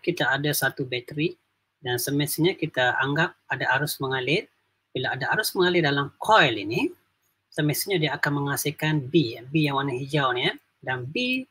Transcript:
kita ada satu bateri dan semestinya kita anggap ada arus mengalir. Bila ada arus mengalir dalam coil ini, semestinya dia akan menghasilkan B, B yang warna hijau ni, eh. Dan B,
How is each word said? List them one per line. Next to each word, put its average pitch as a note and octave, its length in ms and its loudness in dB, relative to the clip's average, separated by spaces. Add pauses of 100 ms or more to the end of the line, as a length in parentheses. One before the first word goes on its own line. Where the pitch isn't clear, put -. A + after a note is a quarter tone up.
kita E3 260 0
ada C#3+ 240 0
satu C3+ 320 -2
bateri B2+ 480 -4 (480)
dan B2 160 -2
semestinya D3 560 0
kita C3 480 0
anggap C#3+ 320 0 (160)
ada C#3 160 -4 (140)
arus D3+ 240 -4
mengalir. C3 480 -2 (400)
Bila B2+ 240 -4
ada B2+ 220 -4
arus - 180 -2
mengalir F3+ 320 4
dalam C#3+ 320 0
coil F3+ 400 6
ini, C3 320 -2 (580)
semestinya D#3+ 540 0
dia D3 160 0
akan C#3+ 260 0
menghasilkan C#3+ 600 0
B, B2+ 400 2
B D3 240 0
yang C#3 80 0
warna C#3 160 -2
hijau C3+ 400 0
ni, C#3 160 0
eh. C#4+ 60 -6 (260)
Dan B2+ 240 -4
B, B3 440 -4